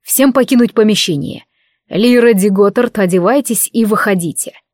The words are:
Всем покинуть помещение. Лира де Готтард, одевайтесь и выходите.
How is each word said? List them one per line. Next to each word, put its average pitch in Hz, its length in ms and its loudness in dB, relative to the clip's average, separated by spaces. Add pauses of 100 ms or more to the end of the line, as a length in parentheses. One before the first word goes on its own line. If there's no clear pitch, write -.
Всем 269 320 0
покинуть 240 400 2
помещение. 202 720 -2 (440)
Лира 240 440 2
де 196 160 2
Готтард, 202 500 0
одевайтесь 196 720 -2
и 226 140 0
выходите. 190 680 -4 (200)